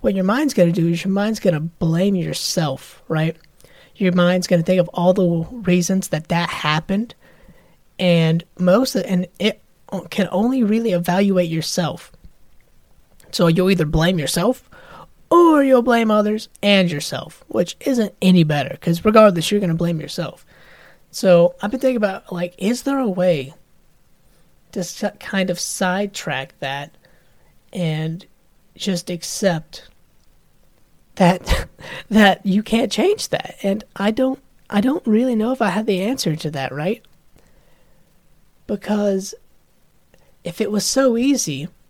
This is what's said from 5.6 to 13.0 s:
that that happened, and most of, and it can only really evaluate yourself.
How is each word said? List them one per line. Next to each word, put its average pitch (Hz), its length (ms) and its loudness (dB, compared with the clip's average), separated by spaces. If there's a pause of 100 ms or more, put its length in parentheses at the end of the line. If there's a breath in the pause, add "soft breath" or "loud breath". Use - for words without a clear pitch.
that 156 180 -6
that 170 220 -2
happened, 175 640 -4 (840 soft breath)
and 165 460 2 (160)
most 180 340 4
of, 190 120 0
and 180 200 -2 (140)
it 220 200 -2 (500)
can 202 220 -2
only 240 320 0
really 220 260 0
evaluate 180 580 2
yourself. 160 640 -4 (1200)